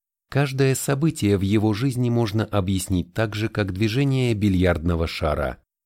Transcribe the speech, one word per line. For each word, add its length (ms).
каждое 460
событие 600
в 40
его 340
жизни 340
можно 360
объяснить 680
так 220
же, 140
как 240
движение 640
бильярдного 720
шара. 500